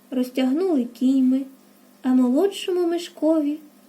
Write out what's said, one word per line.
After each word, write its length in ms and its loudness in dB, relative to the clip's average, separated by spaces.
розтягнули 720 -2
кіньми, 560 0
а 60 -2
молодшому 800 0
Мишкові 720 -2